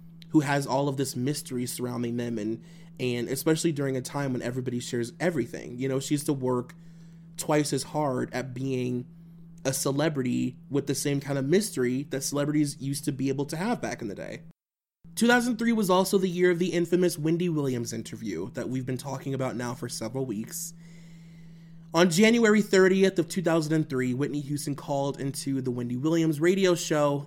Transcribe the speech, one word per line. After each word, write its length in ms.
who 120
has 260
all 240
of 80
this 180
mystery 480
surrounding 540
them, 180
and, 260
and 280
especially 440
during 240
a 60
time 320
when 80
everybody 360
shares 400
everything. 600
You 100
know, 100
she 140
used 140
to 80
work 400
twice 340
as 120
hard 500
at 180
being 540
a 80
celebrity 840
with 160
the 80
same 260
kind 180
of 80
mystery 640
that 120
celebrities 560
used 280
to 60
be 180
able 160
to 100
have 240
back 220
in 60
the 60
day. 280
Two 120
thousand 320
three 140
was 180
also 260
the 120
year 240
of 80
the 80
infamous 500
Wendy 300
Williams 440
interview 600
that 160
we've 180
been 100
talking 380
about 220
now 180
for 140
several 360
weeks. 500
On 160
January 540
thirtieth 560
of 100
two 140
thousand 300
and 160
three, 260
Whitney 260
Houston 360
called 440
into 400
the 120
Wendy 240
Williams 440
radio 360
show 500